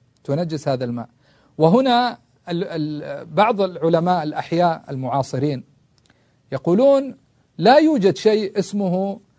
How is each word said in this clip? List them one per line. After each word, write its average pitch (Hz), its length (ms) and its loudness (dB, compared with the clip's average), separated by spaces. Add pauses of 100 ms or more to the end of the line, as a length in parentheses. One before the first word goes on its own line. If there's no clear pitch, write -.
(240)
تنجس 156 440 -6
هذا 131 180 -2
الماء. 120 240 -8 (480)
وهنا 240 600 2 (320)
ال-، 175 140 -4
ال-، 151 640 -8
بعض 196 360 0
العلماء 170 640 0
الأحياء 160 640 -2
المعاصرين 135 760 -4 (880)
يقولون: 262 640 2 (400)
"لا 226 200 6
يوجد 285 380 4
شيء 214 440 0
اسمه 196 600 -4 (180)